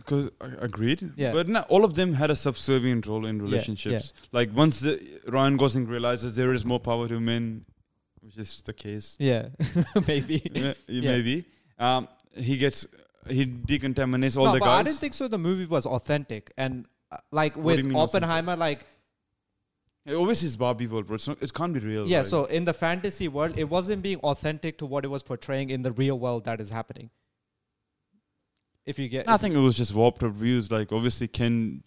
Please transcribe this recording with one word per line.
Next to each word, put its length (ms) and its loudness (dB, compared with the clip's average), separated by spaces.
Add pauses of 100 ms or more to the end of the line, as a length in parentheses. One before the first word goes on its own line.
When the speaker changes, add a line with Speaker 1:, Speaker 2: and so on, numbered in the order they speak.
Speaker 1:
'cause, 240 0 (100)
uh, 100 -12 (100)
agreed. 560 -2
Speaker 2:
Yeah. 160 -2
Speaker 1:
But 160 2
nah, 200 2
all 160 8
of 100 2
them 200 2
had 160 2
a 60 4
subservient 720 2
role 180 -4
in 120 -4
Speaker 2:
Yeah, 40 -4
Speaker 1:
relationships. 720 -2
Speaker 2:
yeah. 160 -20
Speaker 1:
Like, 240 0
once 240 6
the, 220 -2 (260)
Ryan 300 4
Gosling 320 2
realizes 480 -2
there 160 2
is 120 0
more 140 0
power 300 -2
to 100 -4
men 460 -2 (580)
which 160 -20
is 240 -12
the 100 -12
case. 460 -12
Speaker 2:
Yeah, 300 0 (280)
<laughs> 300 2
maybe. 340 0 (120)
Speaker 1:
Yeah, 220 -2 (140)
Speaker 2:
Yeah. 240 -2
Speaker 1:
maybe. 320 0 (340)
Um, 300 0 (260)
he 220 -2
gets, 300 0 (420)
he 160 2
decontaminates 920 0
all 100 6
Speaker 2:
No, 80 8
Speaker 1:
the 60 4
Speaker 2:
but 80 4
I 100 8
Speaker 1:
guys. 80 2
Speaker 2:
didn't 140 -2
think 140 -6
so. 140 -4
The 100 -2
movie 280 -2
was 200 0
authentic, 720 -4
and, 300 -6 (240)
uh, 80 -14 (120)
like, 260 0
Speaker 1:
What 60 -8
do 40 0
Speaker 2:
with 120 6
Speaker 1:
you 60 0
mean 120 0
authentic? 320 2
Speaker 2:
Oppenheimer, 280 0
like, 300 -2 (1200)
Speaker 1:
Yeah, 100 -4
obviously 320 2
it's 80 -6
Barbie 320 0
world, 180 -4
bro. 100 -6
It's 120 -6
not, 140 -8
it 120 -8
can't 180 -4
be 80 -2
real, 280 -4
Speaker 2:
Yeah, 100 4
Speaker 1:
like 80 0
Speaker 2:
so 200 0
in 180 0
the 100 0
fantasy 540 -4
world, 280 -2
it 140 -2
wasn't 320 -2
being 180 -4
authentic 580 -4
to 80 -8
what 180 -4
it 40 -6
was 140 -6
portraying 480 -6
in 120 -4
the 100 -2
real 260 0
world 260 -4
that 160 -6
is 100 -10
happening. 400 -10 (1700)
If 140 -10
you 100 -4
get 200 -4
Speaker 1:
I 80 8
think 180 2
it 40 6
was 180 8
just 180 -2
warped 280 4
views. 480 0
Like, 220 -2
obviously 360 -2
Ken 580 0